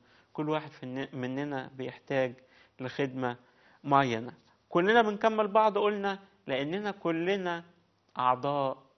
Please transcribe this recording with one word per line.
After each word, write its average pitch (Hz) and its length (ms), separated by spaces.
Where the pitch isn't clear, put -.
كل 151 160
واحد 151 220
في - 120
الن-، 135 320
مننا 131 640
بيحتاج 127 560
لخدمة 127 560
معينة. 131 500
كلنا 208 320
بنكمل 214 460
بعض، 214 300
قلنا، 202 420
لأننا 156 440
كلنا 170 720
أعضاء 135 680